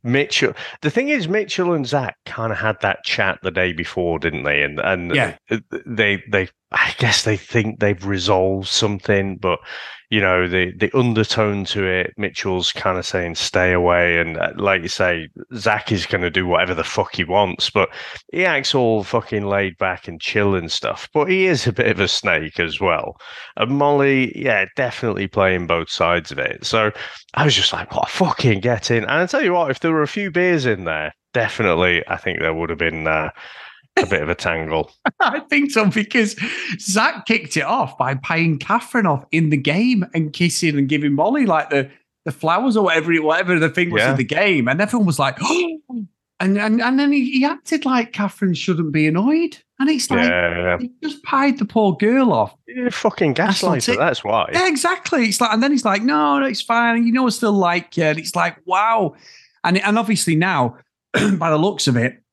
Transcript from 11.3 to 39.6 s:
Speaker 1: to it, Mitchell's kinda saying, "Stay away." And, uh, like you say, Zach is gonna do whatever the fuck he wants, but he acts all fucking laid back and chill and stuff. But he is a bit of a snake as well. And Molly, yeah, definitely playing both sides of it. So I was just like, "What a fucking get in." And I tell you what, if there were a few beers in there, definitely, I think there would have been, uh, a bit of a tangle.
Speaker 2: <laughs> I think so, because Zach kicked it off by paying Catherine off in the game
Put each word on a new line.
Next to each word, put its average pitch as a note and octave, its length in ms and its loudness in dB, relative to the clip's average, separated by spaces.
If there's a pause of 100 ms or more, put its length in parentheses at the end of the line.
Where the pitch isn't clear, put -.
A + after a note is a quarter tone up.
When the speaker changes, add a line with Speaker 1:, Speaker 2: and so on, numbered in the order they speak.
Speaker 1:
to G2+ 200 -4
it, F#2 320 -2
Mitchell's F#2 540 -4
kinda F#2 300 -2
saying, E2+ 340 -4
"Stay F2+ 360 0
away." F2 480 2
And, E2 180 -4
uh, F2 180 -2
like F#2+ 280 0
you E2 40 -8
say, E2+ 420 -2 (260)
Zach G#2+ 360 -2
is F#2 140 -2
gonna F2+ 240 -2
do F2+ 160 -2
whatever F2+ 300 0
the E2 80 -4
fuck - 320 -4
he G2 80 -4
wants, F#2 480 0
but G2 180 0 (420)
he F3+ 140 -2
acts D3 300 -2
all A2+ 280 2
fucking G#2+ 420 -2
laid G2 320 -2
back F#2 300 -4
and D#2+ 140 -14
chill G2+ 340 2
and E2 160 -4
stuff. - 420 -6
But D#3 160 0
he F#3 180 2
is D#3 180 0
a A#2+ 80 0
bit A#2 140 0
of G2+ 120 0
a F#2+ 80 2
snake D#2+ 520 -2
as E2 200 -2
well. F2 380 -2 (400)
And A#2 140 -2
Molly, C#3 680 2
yeah, G#2+ 260 0 (100)
definitely A2 520 -4
playing F#2 400 2
both E2 220 -2
sides E2+ 420 0
of C#2+ 80 -8
it. - 260 -6
So G#2+ 260 2 (440)
I D3 100 0
was C#3 100 4
just G2 180 0
like, - 200 -8
"What - 140 -2
a - 40 -12
fucking B2 480 2
get A#2+ 320 -2
in." A#2 120 2
And G#2+ 80 -4
I E3 140 2
tell D4+ 180 -2
you F3+ 100 2
what, E3 180 0
if - 80 -4
there E3 120 0
were D#3 120 2
a C#3+ 40 -2
few G3+ 220 -6
beers E3+ 360 0
in G2 180 0
there, D#2 300 -4 (200)
definitely, F2+ 720 2
I F#2 100 -4
think E2+ 220 -6
there D#2+ 140 0
would E2 160 -4
have E2 100 -6
been, D#2+ 280 -2
uh, D#2 220 0 (680)
a G3+ 80 4
bit F#2 160 0
of D2+ 60 -4
a F2 80 0
tangle. D#2+ 560 -2 (140)
Speaker 2:
<laughs> - 160 -2
I D#4+ 180 0 (100)
think C#4+ 220 0
so, A3 140 2
because G#3+ 500 0 (460)
Zach A3 440 -2
kicked G3+ 300 -2
it D3+ 80 0
off E3+ 340 -2
by C3 180 -2
paying D#3+ 440 0
Catherine A3+ 460 0
off C#3+ 260 0
in D#3 200 2
the D3+ 60 4
game F#3 560 2